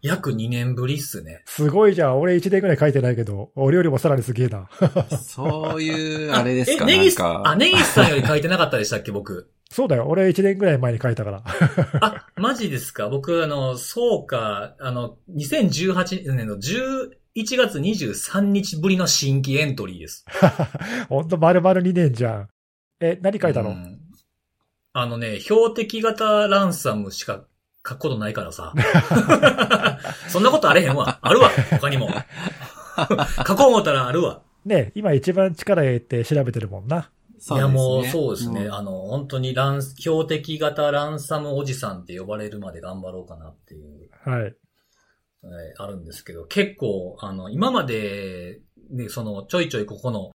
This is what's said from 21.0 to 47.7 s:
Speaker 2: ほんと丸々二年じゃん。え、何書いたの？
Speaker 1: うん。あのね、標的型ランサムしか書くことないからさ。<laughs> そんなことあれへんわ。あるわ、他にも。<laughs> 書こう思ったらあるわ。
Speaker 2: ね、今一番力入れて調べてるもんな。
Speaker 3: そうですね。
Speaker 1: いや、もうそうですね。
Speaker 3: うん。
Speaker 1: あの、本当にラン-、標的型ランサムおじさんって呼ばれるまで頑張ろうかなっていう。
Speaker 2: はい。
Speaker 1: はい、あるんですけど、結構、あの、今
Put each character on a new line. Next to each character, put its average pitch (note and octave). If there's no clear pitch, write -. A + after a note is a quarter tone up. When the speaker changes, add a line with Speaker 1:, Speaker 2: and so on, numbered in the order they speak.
Speaker 2:
ほ C3+
ん D#3+
と F3+
丸 E3+
々 F#3
二 F3+
年 E3+
じ A#2+
ゃ A2
ん。 G2+
え、 E3+
何 G3
書 F3
い -
た A#2
の？ G#2+
Speaker 1:
う -
ん。 F#2
あ B2+
の A#2
ね、 A2
標 A3
的 A3+
型 G#3+
ラ G3
ン F3
サ B2+
ム G2+
し -
か G2
書 -
く -
こ D#3
と B2
な G#2+
い -
か A2
ら E2
さ。 D#2+
<laughs> -
そ F3
ん -
な B3
こ D4+
と -
あ -
れ F3+
へ D#3+
ん C3+
わ。 B2+
あ -
る D3
わ、 B2
他 C#3+
に C#3
も。 A2
<laughs> -
書 F#3+
こ C4+
う -
思 A3+
っ -
た D#3
ら C3
あ B2
る E3+
わ。 -
Speaker 2:
ね、 F3
今 G#3
一 D3
番 F#3+
力 F3
入 C3
れ A#2+
て A#2
調 C#3+
べ B2
て A#2+
る G#2
も F#2+
ん G2
な。 D#3+
Speaker 3:
そ -
う -
で -
す -
ね。 -
Speaker 1:
い -
や、 C3+
も C3
う B2
そ C3
う -
で A#2+
す A#2+
ね。 A2
Speaker 3:
う G#2+
ん。 G2+
Speaker 1:
あ G#2
の、 F#2+
本 C3
当 C3+
に C3
ラ C3+
ン-、 C#3
標 D#3+
的 D#3
型 D3+
ラ D3
ン D3+
サ D#3
ム D3
お C#3+
じ C3
さ G#2
ん F2+
っ F2+
て F2
呼 F#2
ば G#2
れ G#2
る G#2
ま F#2+
で E2+
頑 F#2
張 F#2
ろ F#2
う F2+
か E2
な D#2
っ -
て -
い D#2
う。 D2+
Speaker 2:
は B2+
い。 -
Speaker 1:
は G#2
い、 -
あ G2
る G2+
ん E2+
で E2
す -
け -
ど、 E2
結 G3
構、 F#2+
あ G2+
の、 F#2+
今 F3+